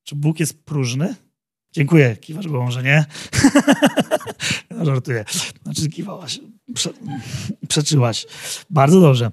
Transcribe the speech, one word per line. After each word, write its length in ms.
Czy 120
Bóg 240
jest 240
próżny? 520
Dziękuję. 440
Kiwasz 320
głową, 220
że 120
nie. 220
<laughs> 60
No, 140
żartuję. 400
Znaczy 260
kiwałaś. 520
Prze-, 180
przeczyłaś. 580
Bardzo 300
dobrze. 320